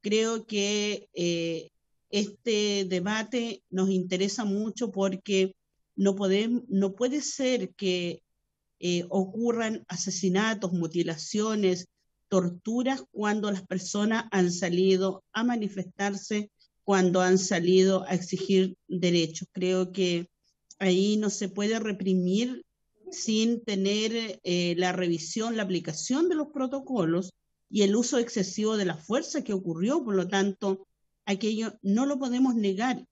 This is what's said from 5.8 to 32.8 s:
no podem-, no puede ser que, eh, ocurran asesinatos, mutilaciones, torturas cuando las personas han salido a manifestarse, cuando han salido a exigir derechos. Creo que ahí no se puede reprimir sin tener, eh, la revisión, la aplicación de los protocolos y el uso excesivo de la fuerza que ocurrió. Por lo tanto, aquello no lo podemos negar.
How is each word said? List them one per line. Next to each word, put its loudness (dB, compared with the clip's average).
no 4
podem-, 0
no 0
puede -2
ser -2
que, -2
eh, 0
ocurran -2
asesinatos, 0
mutilaciones, 0
torturas 0
cuando -2
las -4
personas -2
han 2
salido 2
a -2
manifestarse, -4
cuando 4
han 6
salido 4
a -2
exigir 0
derechos. 0
Creo 0
que 0
ahí 4
no 0
se -4
puede -2
reprimir 0
sin 0
tener, -2
eh, 0
la 2
revisión, -2
la -2
aplicación -2
de 2
los -2
protocolos -2
y 2
el 4
uso 2
excesivo -2
de 0
la -2
fuerza -4
que -4
ocurrió. -2
Por 0
lo 2
tanto, 0
aquello -2
no 2
lo 0
podemos 2
negar. 0